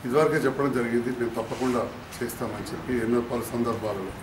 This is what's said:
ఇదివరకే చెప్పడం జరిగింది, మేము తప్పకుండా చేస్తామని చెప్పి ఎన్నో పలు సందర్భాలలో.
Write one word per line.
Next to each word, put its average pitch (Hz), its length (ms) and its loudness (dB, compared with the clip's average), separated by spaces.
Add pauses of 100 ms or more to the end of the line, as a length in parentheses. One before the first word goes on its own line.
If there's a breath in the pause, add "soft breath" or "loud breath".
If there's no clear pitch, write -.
ఇదివరకే 147 300 4
చెప్పడం 139 380 2
జరిగింది, 120 360 2 (100)
మేము 117 120 0
తప్పకుండా 120 560 0 (360)
చేస్తామని 104 420 -4
చెప్పి 120 420 -2
ఎన్నో 120 140 4
పలు 120 220 -2 (100)
సందర్భాలలో. 104 600 -2 (100)